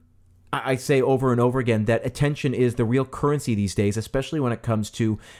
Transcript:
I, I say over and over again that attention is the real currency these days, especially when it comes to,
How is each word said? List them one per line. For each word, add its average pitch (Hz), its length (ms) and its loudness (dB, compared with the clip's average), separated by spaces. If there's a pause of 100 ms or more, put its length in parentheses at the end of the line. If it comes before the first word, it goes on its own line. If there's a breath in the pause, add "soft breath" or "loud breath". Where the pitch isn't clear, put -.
(640)
I, 131 80 -2
I 135 40 0
say 131 260 0
over 131 300 2
and 120 100 2
over 123 180 2
again 113 260 2
that 113 200 2
attention 143 480 -2
is 120 220 2
the 123 100 0
real 127 200 0
currency 143 500 -2
these 101 200 0
days, 104 220 2
especially 135 420 -4
when 123 120 0
it 110 100 -6
comes 110 300 -2
to, 110 280 -2 (200 loud breath)